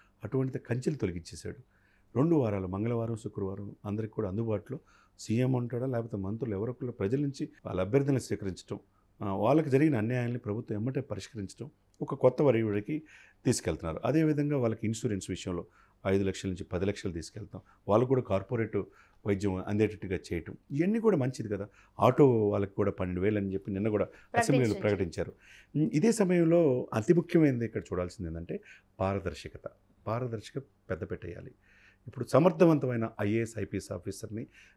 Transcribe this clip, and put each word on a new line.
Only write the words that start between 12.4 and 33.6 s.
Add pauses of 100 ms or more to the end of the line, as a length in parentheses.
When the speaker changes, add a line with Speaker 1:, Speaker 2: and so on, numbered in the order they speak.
Speaker 1:
వరివుడికి (420)
తీసుకెళ్తున్నారు.
అదేవిధంగా
వాళ్ళకి
ఇన్సూరెన్స్
విషయంలో (400)
ఐదు
లక్షల
నుంచి
పది
లక్షలు
తీసుకెళ్తాం, (280)
వాళ్ళు
కూడా
కార్పొరేట్ (500)
వైద్యం
అందేటట్టుగా (140)
చేయటం, (140)
ఇవన్నీ
కూడా
మంచిది
కదా. (320)
ఆటో
వాళ్ళకి
కూడా
పన్నెండు
వేలు
అని
చెప్పి
నిన్న
కూడా (320)
అసెంబ్లీలో
Speaker 2:
ప్రకటించారు.
Speaker 1:
ప్రకటించారు. (440)
ఉమ్,
ఇదే
సమయంలో
అతి
ముఖ్యమైనది
ఇక్కడ
చూడాల్సింది
ఏంటంటే (400)
పారదర్శకత. (360)
పారదర్శక (280)
పెద్ద
పెట్టేయాలి. (560)
ఇప్పుడు
సమర్థవంతమైన (100)
ఐఏఎస్,
ఐపీఎస్